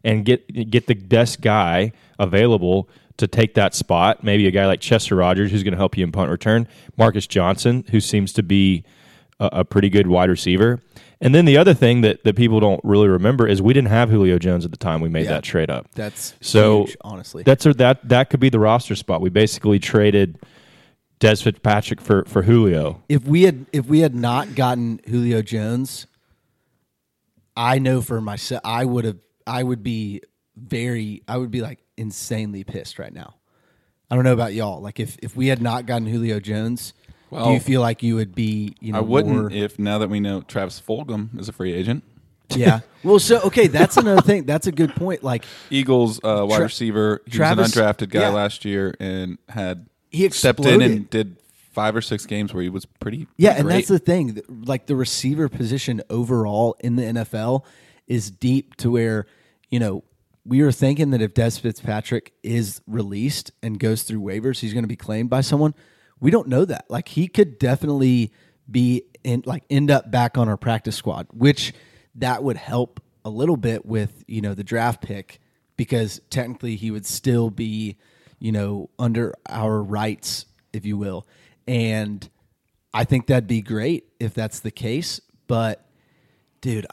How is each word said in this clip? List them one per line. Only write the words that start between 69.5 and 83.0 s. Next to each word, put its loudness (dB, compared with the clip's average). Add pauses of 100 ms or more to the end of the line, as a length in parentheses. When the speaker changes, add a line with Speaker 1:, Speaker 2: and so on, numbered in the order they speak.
Speaker 2:
end 2
up 0
back -2
on 2
our -4
practice -6
squad, -8
which 0 (420)
that -6
would -4
help -6 (240)
a -12
little -2
bit -6
with, -6
you -8
know, -6
the -10
draft -4
pick, -14 (380)
because -4 (100)
technically -8
he -10
would -10
still -2
be, -8 (420)
you -6
know, -6
under -2 (140)
our -4
rights, -8 (280)
if -10
you -6
will. -10 (400)
And -4 (640)
I -2